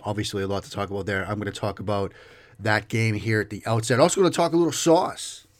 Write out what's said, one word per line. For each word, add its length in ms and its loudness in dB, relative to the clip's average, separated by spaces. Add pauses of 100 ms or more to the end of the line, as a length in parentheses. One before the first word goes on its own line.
Obviously, 400 -4
a 40 -2
lot 180 -2
to 40 -18
talk 200 -6
about 160 -6
there. 200 -2
I'm 140 -4
gonna 120 -4
talk 280 -6
about 340 -2 (460)
that 300 0
game 260 0
here 240 0
at 100 -2
the 160 -12
outset. 340 2
Also 200 4
gonna 100 4
talk 220 0
a 60 2
little 160 2
sauce. 760 2 (120)